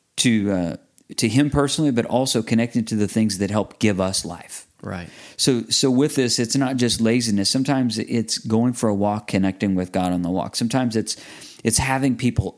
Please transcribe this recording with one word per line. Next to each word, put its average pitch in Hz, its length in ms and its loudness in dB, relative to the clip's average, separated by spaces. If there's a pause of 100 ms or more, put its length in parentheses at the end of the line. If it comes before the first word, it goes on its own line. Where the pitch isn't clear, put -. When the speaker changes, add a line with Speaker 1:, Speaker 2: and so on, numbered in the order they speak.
(180)
Speaker 1:
to, 107 340 4
uh, 90 240 -2 (400)
to 117 120 2
Him 135 220 4
personally, 143 400 2
but 117 160 2
also 123 360 0
connecting 117 440 0
to - 100 -4
the 104 120 2
things 107 300 0
that 98 120 -2
help 104 280 -2
give 101 220 2
us 95 240 -2
life. - 420 -12 (160)
Speaker 2:
Right. 95 280 -10 (260)
Speaker 1:
So, 123 280 2
so - 260 0
with 139 240 2
this, 123 240 0
it's 120 180 -2
not 135 200 0
just 113 260 0
laziness. 113 480 2
Sometimes 131 480 0
it's 117 400 -2
going 117 340 0
for 120 160 0
a 104 60 2
walk, 104 320 -2
connecting 95 480 0
with 92 180 -2
God 90 200 0
on 87 100 0
the 87 80 -2
walk. - 260 -4
Sometimes 120 400 0
it's, - 200 -2 (460)
it's 113 160 0
having 131 380 2
people 117 420 0